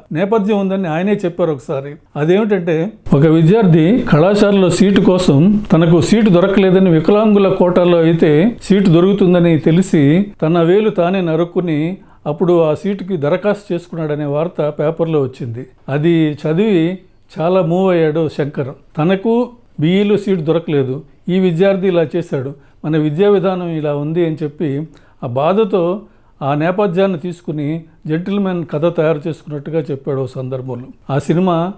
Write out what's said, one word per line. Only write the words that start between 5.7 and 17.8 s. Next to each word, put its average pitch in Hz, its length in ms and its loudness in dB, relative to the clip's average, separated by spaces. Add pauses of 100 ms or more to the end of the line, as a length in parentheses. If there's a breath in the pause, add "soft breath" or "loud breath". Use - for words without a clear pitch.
తనకు 165 280 4
సీటు 214 300 2
దొరకలేదని, 190 600 4
వికలాంగుల 202 580 4
కోటాలో 180 500 2
అయితే 165 640 2
సీటు 196 280 2
దొరుకుతుందని 175 680 4
తెలిసి 170 720 2 (100)
తన 165 200 0
వేలు 202 280 2
తానే 185 300 -2
నరుక్కుని 165 760 -4 (300 soft breath)
అప్పుడు 170 360 0
ఆ 151 120 0
సీటుకి 190 420 -6
దరఖాస్తు 180 580 -4
చేసుకున్నాడనే 156 500 -6
వార్త 151 540 -4
పేపర్లో 160 440 -2
వచ్చింది. 127 440 -10 (220)
అది 156 440 0
చదివి 175 640 -2 (420)
చాలా 180 220 0
మూవ్ 180 280 0